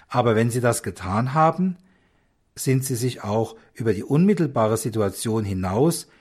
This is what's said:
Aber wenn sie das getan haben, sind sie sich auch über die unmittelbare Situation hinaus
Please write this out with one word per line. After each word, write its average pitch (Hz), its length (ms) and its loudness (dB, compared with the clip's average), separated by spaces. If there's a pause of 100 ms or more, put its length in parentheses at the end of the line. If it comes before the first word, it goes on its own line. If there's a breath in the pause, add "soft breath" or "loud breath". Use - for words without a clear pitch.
Aber 120 280 2
wenn 117 140 2
sie 123 100 -2
das 117 220 0
getan 101 540 -4
haben, 165 420 2 (800 soft breath)
sind 131 280 0
sie 131 120 -4
sich 120 280 -4
auch 110 320 -2 (200 loud breath)
über 110 180 0
die 95 100 -8
unmittelbare 143 760 2
Situation 110 640 -2
hinaus 98 640 0 (140 soft breath)